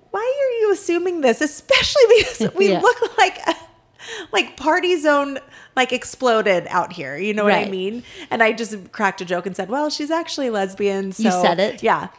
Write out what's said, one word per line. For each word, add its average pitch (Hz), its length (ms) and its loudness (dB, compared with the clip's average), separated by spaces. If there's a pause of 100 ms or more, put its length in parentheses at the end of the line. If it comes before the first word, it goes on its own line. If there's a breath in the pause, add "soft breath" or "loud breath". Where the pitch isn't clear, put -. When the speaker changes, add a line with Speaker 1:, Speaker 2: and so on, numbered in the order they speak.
(120)
Speaker 1:
"Why 392 80 -6
are 508 420 -2
you 427 120 2
assuming 349 480 -2
this?" 233 200 2
Especially - 680 2
<laughs> 453 100 8
because 480 360 -2
we 392 160 4
Speaker 2:
Yeah. 349 100 2
Speaker 1:
look 466 360 2
like, 381 220 2 (920 loud breath)
like, 233 260 -2
party 349 400 0
zone, 285 420 0 (360 loud breath)
like, 254 180 2
exploded 220 760 0
out 185 240 -2
here. 139 240 -10
You 208 160 -4
know 208 120 -2
what 208 80 6
I 180 100 2
Speaker 2:
Right. 196 80 -6
Speaker 1:
mean? 196 320 -6 (260 loud breath)
And 226 140 2
I 220 100 4
just 214 380 -8
cracked 196 300 -2
a 180 40 -8
joke 175 200 -4
and 185 100 -8
said, 185 140 -6
"Well, 294 200 -2
she's 294 220 -6
actually 320 380 -4
lesbian." 196 640 -2
So, 220 100 -2
Speaker 2:
You 202 80 4
said 180 280 2
it. - 220 -2
Speaker 1:
Yeah. 190 380 0